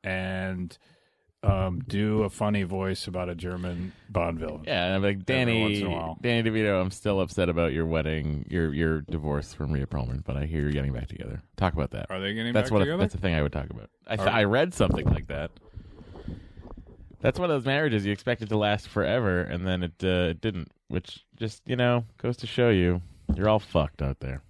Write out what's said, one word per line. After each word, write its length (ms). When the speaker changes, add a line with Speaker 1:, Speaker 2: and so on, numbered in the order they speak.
Speaker 1:
And, 720
um, 460
do 360
a 40
funny 360
voice 420
about 240
a 40
German 600
Bond 280
villain. 280
Speaker 2:
Yeah, 180
and 120
I'm 60
like, 120
Speaker 1:
Every 100
Speaker 2:
"Danny, 380
Speaker 1:
once 160
in 80
a 40
while. 300
Speaker 2:
Danny 300
DeVito, 280
I'm 120
still 320
upset 260
about 240
your 140
wedding, 640
your, 240
your 260
divorce 540
from 180
Rhea 140
Perlman, 380
but 120
I 80
hear 160
you're 120
getting 200
back 160
together. 320
Talk 160
about 200
that." 180
Speaker 1:
Are 100
they 140
getting 180
Speaker 2:
That's 160
Speaker 1:
back 60
Speaker 2:
what 60
Speaker 1:
together? 180
Speaker 2:
that's 160
the 80
thing 120
I 60
would 120
talk 180
about. 180
I 100
th-, 120
Speaker 1:
Are 60
Speaker 2:
I 100
read 300
something 320
like 220
that. 240
That's 180
one 120
of 60
those 100
marriages 380
you 80
expect 300
it 80
to 80
last 300
forever, 520
and 260
then 180
it, 80
uh, 300
it 100
didn't, 260
which 360
just, 300
you 100
know, 280
goes 200
to 80
show 240
you, 300
you're 120
all 120
fucked 420
out 180
there. 300